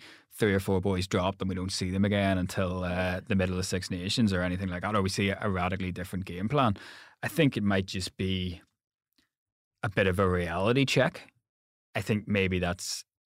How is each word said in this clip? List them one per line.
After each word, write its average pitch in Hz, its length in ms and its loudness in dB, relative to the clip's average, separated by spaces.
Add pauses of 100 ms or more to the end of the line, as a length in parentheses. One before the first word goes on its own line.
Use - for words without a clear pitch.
(320)
three 107 200 2
or 98 80 4
four 98 200 0
boys 95 260 0
dropped 95 340 0
and 95 80 -2
we 92 60 -2
don't 92 180 -4
see 92 180 -4
them 98 140 2
again 98 340 2
until, 90 460 -2
uh, 92 420 -2
the 107 80 0
middle 92 240 2
of 92 60 -2
Six - 260 -4
Nations 98 420 0
or 87 100 0
anything 90 260 -2
like 90 140 -6
that, 104 120 -2
or 101 80 4
we 95 60 2
see 98 220 0
a, 98 100 -2
a 107 100 -2
radically 90 420 -2
different 90 340 -6
game 90 220 -6
plan. 127 280 2 (460)
I 135 60 -4
think 143 280 2
it 110 60 -4
might 95 240 2
just 95 300 -6
be 92 440 -2 (1200)
a 117 60 0
bit 101 180 4
of 92 120 2
a 98 100 6
reality 90 560 2
check. - 480 0 (600)
I 104 80 -2
think 104 260 -2
maybe 95 300 2
that's - 460 -4 (240)